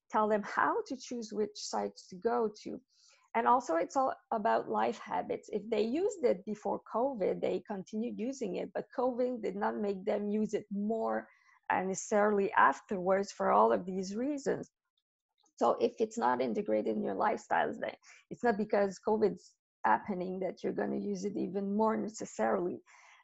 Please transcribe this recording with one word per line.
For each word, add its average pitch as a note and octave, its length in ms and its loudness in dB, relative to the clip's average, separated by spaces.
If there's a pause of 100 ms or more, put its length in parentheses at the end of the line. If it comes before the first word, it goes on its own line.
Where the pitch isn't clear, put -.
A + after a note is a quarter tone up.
(120)
tell G#3+ 160 4
them G#3 160 2
how - 420 2
to C4+ 100 -6
choose A#3 360 -10
which G#3 240 -4
sites G3+ 520 -6
to F#3+ 60 -16
go A3+ 340 0 (140)
to. - 180 -10 (540)
And A#3 120 2
also C4 300 4
it's E4 200 -2
all C4+ 180 2 (180)
about A3+ 380 2
life A3 280 0
habits. - 540 -4
If G3+ 180 -2
they G#3+ 120 2
used E4+ 420 0
it F#3 200 2
before G#3 360 -4 (120)
covid, G3+ 480 0
they F#3 260 -2
continued G#3+ 520 -6
using A3 380 -4
it, - 180 -6
but F3 120 -6 (100)
covid B3 460 0
did F#3+ 140 -4
not A3 200 -2
make G3+ 280 -4
them G#3 240 0
use G#3 260 0
it F3 180 -2
more, A3 560 -2 (420)
uh, G3 120 2
necessarily G3+ 720 2
afterwards G3 760 4
for G3 200 0
all G#3+ 220 8
of G3 120 2
these F#3+ 320 -4
reasons. C4+ 540 -2 (840)
So A#3 240 4
if A3+ 200 0
it's - 180 -2
not A#3+ 220 2
integrated G#3+ 560 0
in G#3+ 80 -2
your G3+ 120 -2
lifestyles, F#3+ 600 0
then - 140 -6 (380)
it's - 120 -10
not A#3 140 4
because G3+ 420 0
covid's G#3+ 560 0 (300)
happening F#3+ 560 0
that F3+ 240 -4
you're F#3+ 80 0
gonna - 240 -2
use G3+ 280 -4
it G3+ 120 -4
even G3 400 -2
more A3 200 2
necessarily. G#3 840 -2 (440)